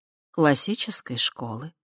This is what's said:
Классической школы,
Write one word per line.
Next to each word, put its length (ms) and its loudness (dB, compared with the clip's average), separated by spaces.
Классической 880 2
школы, 540 -6